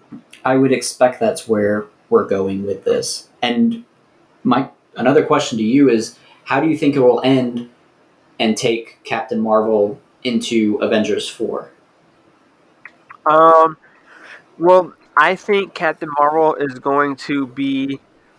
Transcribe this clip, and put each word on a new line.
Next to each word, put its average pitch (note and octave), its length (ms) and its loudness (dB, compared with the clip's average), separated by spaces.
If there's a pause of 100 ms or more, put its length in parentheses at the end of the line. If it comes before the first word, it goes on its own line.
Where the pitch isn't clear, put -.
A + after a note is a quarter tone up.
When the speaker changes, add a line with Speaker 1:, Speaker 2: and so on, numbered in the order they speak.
(440)
Speaker 1:
I C3 120 2
would C3+ 160 4
expect B2 480 0
that's - 260 -2
where G#2 400 0 (220)
we're G#2+ 160 2
going G2 420 -4
with G2 180 -8
this. - 440 -4 (140)
And - 420 0 (600)
my, C3 260 -2 (260)
another C#3 280 2
question C#3 340 -2
to A2 60 -2
you C3 240 4
is, A2 280 -2 (280)
how C3 160 -2
do D#3+ 80 0
you D3+ 80 0
think C#3+ 200 0
it C#3 40 0
will B2 220 4
end B2 460 0 (720)
and A2 180 0
take A#2 480 -4
Captain A2 360 -6
Marvel A2 600 0 (220)
into A2+ 580 -2
Avengers G#2+ 480 -2
four? - 420 -10 (1600)
Speaker 2:
Um, D#3+ 500 4 (840)
well, F3 360 4 (220)
I D#3+ 180 2
think G3 400 -4
Captain D#3+ 340 -6 (100)
Marvel D#3 360 2
is C3+ 240 -6
going C#3 380 -2
to C#3+ 320 -6
be, C#3 520 -6 (380)